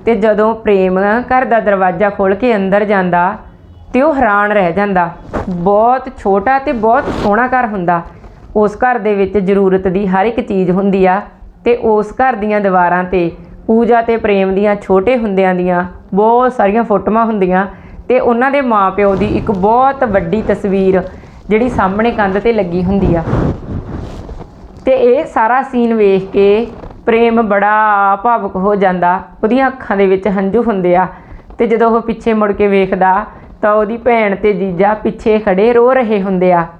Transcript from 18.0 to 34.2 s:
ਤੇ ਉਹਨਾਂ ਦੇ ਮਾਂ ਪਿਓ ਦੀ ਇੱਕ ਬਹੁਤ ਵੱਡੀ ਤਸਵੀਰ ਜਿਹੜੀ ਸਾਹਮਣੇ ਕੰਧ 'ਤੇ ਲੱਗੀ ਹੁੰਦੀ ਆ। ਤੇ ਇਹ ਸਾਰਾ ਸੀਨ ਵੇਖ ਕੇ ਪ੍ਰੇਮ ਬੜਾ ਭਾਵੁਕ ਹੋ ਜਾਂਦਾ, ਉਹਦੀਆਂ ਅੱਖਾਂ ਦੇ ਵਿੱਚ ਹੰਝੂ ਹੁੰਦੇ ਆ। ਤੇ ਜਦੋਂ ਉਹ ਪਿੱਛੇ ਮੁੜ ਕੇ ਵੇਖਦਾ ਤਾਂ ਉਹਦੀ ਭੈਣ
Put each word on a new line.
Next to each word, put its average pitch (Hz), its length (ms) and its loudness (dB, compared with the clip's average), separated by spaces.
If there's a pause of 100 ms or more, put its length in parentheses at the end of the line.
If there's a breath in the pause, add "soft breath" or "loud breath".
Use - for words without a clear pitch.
ਤੇ 247 120 2
ਉਹਨਾਂ 247 300 0
ਦੇ 285 100 0
ਮਾਂ 214 300 0
ਪਿਓ 196 260 0
ਦੀ 196 100 -2
ਇੱਕ 214 240 -2
ਬਹੁਤ 240 540 2
ਵੱਡੀ 196 440 -2
ਤਸਵੀਰ 190 540 0 (460 loud breath)
ਜਿਹੜੀ 220 200 0
ਸਾਹਮਣੇ 214 420 0
ਕੰਧ 202 280 -2
'ਤੇ 233 140 0
ਲੱਗੀ 180 320 -2
ਹੁੰਦੀ 185 300 0
ਆ। 165 80 -2 (1600)
ਤੇ 262 80 0
ਇਹ 254 320 2
ਸਾਰਾ 247 380 0
ਸੀਨ 240 320 -2
ਵੇਖ 190 360 2
ਕੇ 202 360 2 (400)
ਪ੍ਰੇਮ 233 360 2
ਬੜਾ 202 760 2
ਭਾਵੁਕ 202 400 -2
ਹੋ 202 180 0
ਜਾਂਦਾ, 185 460 0 (220)
ਉਹਦੀਆਂ 254 260 2
ਅੱਖਾਂ 226 280 -6
ਦੇ 196 100 4
ਵਿੱਚ 190 220 0
ਹੰਝੂ 196 340 0
ਹੁੰਦੇ 185 340 0
ਆ। 185 100 2 (520 loud breath)
ਤੇ 233 80 0
ਜਦੋਂ 226 240 2
ਉਹ 226 100 2
ਪਿੱਛੇ 220 320 -4
ਮੁੜ 208 200 0
ਕੇ 208 140 0
ਵੇਖਦਾ 190 580 2 (380 loud breath)
ਤਾਂ 214 100 2
ਉਹਦੀ 214 240 0
ਭੈਣ 226 400 0